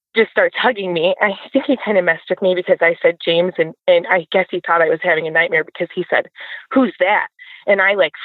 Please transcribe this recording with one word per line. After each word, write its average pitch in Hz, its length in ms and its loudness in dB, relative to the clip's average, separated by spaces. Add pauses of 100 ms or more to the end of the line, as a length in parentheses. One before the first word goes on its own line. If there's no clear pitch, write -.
(140)
just 220 160 2
starts 185 260 0
hugging 196 360 -2
me. 170 280 0
I 202 120 0 (200)
think 269 120 0
he 262 180 0
kinda 208 200 0
messed 165 260 -2
with 180 140 -4
me 185 120 2
because 180 280 0
I 170 180 2
said 170 240 2
James, 170 320 0
and, 160 180 -2 (120)
and 175 200 4
I 180 240 -2
guess 185 200 0
he 180 100 -6
thought 170 220 0
I 165 80 2
was 165 120 -2
having 160 240 0
a 160 40 -8
nightmare 165 340 0
because - 300 -8
he 180 140 -4
said, - 200 -2 (440)
"Who's 254 280 2
that?" 190 280 0 (380)
And 196 140 2
I, 190 140 2
like, 175 180 0 (120)